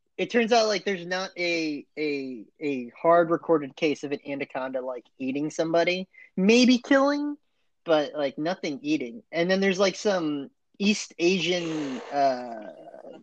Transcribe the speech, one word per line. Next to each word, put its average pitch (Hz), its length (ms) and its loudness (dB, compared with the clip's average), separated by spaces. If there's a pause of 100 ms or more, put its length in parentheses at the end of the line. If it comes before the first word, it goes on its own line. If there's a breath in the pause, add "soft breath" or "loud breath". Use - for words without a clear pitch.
(180)
it 185 120 -4
turns 226 240 2
out, 220 140 4
like, 202 180 -2
there's 180 200 -4
not 185 320 -4
a, 165 480 -2 (120)
a, 135 480 -6 (160)
a 131 380 -4
hard 170 320 4
recorded 151 440 0
case 151 280 -2
of 139 80 -8
an 139 160 -4
anaconda, 135 540 -6
like, 127 240 -10 (120)
eating 139 320 -4
somebody, 170 580 0 (280 soft breath)
maybe 233 420 6
killing, 285 600 2 (480)
but, 151 300 2
like, 139 220 -2
nothing 151 460 -4
eating. 131 480 -4
And 170 180 0
then 190 100 2
there's, 196 200 2
like, 190 160 2
some 156 540 -2 (300)
East 202 380 0
Asian, 165 840 -2 (140)
uh, 123 540 -2 (560)